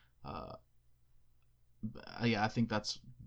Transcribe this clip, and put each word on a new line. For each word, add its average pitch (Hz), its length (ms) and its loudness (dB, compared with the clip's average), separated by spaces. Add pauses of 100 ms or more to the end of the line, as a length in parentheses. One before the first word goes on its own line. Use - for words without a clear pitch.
(260)
uh, - 300 -8 (1300)
b-, - 200 -6 (300)
yeah, 107 120 4
I 110 60 4
think 117 200 4
that's, - 300 0 (280)